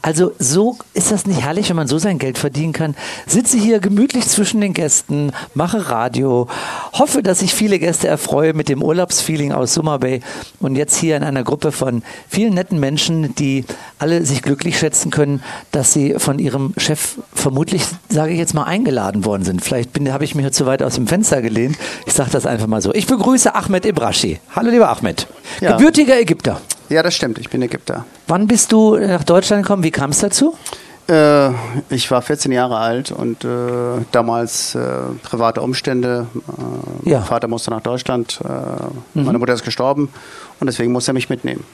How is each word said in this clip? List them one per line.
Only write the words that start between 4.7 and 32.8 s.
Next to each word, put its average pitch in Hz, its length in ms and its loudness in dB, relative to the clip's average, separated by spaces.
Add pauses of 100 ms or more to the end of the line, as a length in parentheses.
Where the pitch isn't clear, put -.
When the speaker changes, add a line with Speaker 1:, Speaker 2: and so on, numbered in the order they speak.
Speaker 1:
Gästen, 147 600 0 (200)
mache 170 380 -2
Radio, 123 580 0 (460)
hoffe, 277 280 2
dass 190 200 2
ich 185 100 0
viele 208 260 2
Gäste 165 300 0
erfreue 151 460 2
mit 151 160 -2
dem 139 120 0
Urlaubsfeeling 156 680 0
aus 127 220 0
Summer 156 240 0
Bay 127 240 -2 (380)
und 135 140 -2
jetzt 147 220 0
hier 156 220 0
in 147 40 -2
einer 139 220 -2
Gruppe 147 260 -2
von 127 320 -2 (280)
vielen 208 240 2
netten 180 260 -2
Menschen, 147 540 -2
die 135 320 0 (320)
alle 165 260 0
sich 139 160 -2
glücklich 143 380 -2
schätzen 151 320 0
können, 143 320 0 (280)
dass 139 220 0
sie 143 240 2
von 143 220 0
ihrem 135 400 -2
Chef - 380 -4 (180)
vermutlich, 143 480 0 (260)
sage 156 240 0
ich 170 60 0
jetzt 165 160 -2
mal, 151 100 2
eingeladen 110 600 0
worden 98 180 0
sind. 90 180 -2
Vielleicht 120 300 -2
bin, 143 220 -2
habe 139 100 -2
ich - 100 -8
mich 139 120 0
hier 135 60 -2
zu 143 120 0
weit 131 180 2
aus 127 120 -2
dem 127 140 -2
Fenster 170 340 2
gelehnt. 113 340 0 (300)
Ich - 80 -2
sag 127 160 0
das 131 160 0
einfach 110 220 0
mal 110 120 0
so. - 140 0
Ich 202 120 0
begrüße 247 480 4
Ahmed 185 300 0
Ebraschi. 113 560 0 (160)
Hallo, 233 140 2
lieber 233 180 8
Ahmed. - 380 -2 (340)
Speaker 2:
Ja. 151 160 4
Speaker 1:
Gebürtiger 277 420 8
Ägypter. 165 400 0 (320)
Speaker 2:
Ja, 160 120 4
das 175 120 0
stimmt. 123 240 -4
Ich 120 120 -12
bin 127 100 -2
Ägypter. - 460 -6 (220)
Speaker 1:
Wann 185 180 2
bist 220 260 4
du 220 240 8
nach 196 260 0
Deutschland 185 400 4
gekommen? 190 200 0
Wie 160 80 2
kam's 139 300 -2
dazu? 277 340 2 (520)
Speaker 2:
Äh, 147 440 6 (400)
ich 123 200 -2
war 123 120 2
vierzehn 143 280 -2
Jahre 123 280 0
alt 117 340 -2